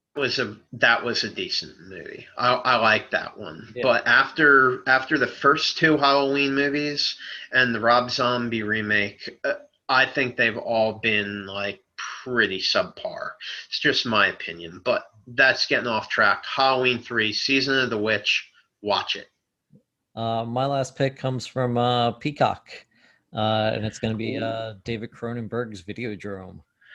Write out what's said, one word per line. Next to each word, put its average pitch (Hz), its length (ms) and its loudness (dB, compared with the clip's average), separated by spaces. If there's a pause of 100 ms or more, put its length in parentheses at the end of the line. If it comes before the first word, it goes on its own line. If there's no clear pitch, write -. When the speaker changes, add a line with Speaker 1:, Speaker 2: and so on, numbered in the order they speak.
(140)
Speaker 1:
was 135 240 -2
a, 107 180 -6 (180)
that 117 300 4
was 120 200 -2
a 104 60 -6
decent - 500 -8
movie. 90 460 -16 (120)
I, 123 160 2
I 123 220 2
like 110 340 2
that - 260 -4
one. 104 380 -14
Speaker 2:
Yeah. 120 80 -6
Speaker 1:
But 117 240 2
after, 131 800 6
after 131 320 4
the 123 80 2
first - 500 2
two 156 200 4
Halloween 139 580 2
movies 143 640 -2 (340)
and 123 220 2
the 107 60 -2
Rob 120 300 4
Zombie 120 520 0
remake, 104 840 -2
uh, 139 100 -2 (340)
I 131 180 4
think 127 300 -4
they've 113 200 2
all 110 380 0
been, 104 520 -2
like, 98 340 -8 (440)
pretty 107 340 0
subpar. - 720 -4 (360)
It's - 100 -8
just 131 280 0
my 104 220 4
opinion, 85 540 -10
but - 220 0 (220)
that's 127 400 2
getting 120 200 0
off 110 220 -2
track. 101 380 2
Halloween 127 540 2
Three, 110 340 -2
Season 135 440 0
of 123 120 0
the 110 80 -2
Witch, 107 520 -2 (320)
watch 101 320 -2
it. - 140 -12 (880)
Speaker 2:
Uh, 113 280 -2
my 120 200 -2
last 139 320 -2
pick 135 200 -2
comes 131 300 -4
from, 123 300 -2
uh, 120 360 2
Peacock, 127 580 -2 (640)
uh, 110 400 2
and 110 100 -4
it's 107 140 -6
gonna 110 160 -2
be, 110 240 -4
Speaker 1:
Ooh. 113 60 -4
Speaker 2:
uh, 113 300 -6 (100)
David 117 260 -8
Cronenberg's 117 720 -8
Videodrome. 98 800 -10 (320)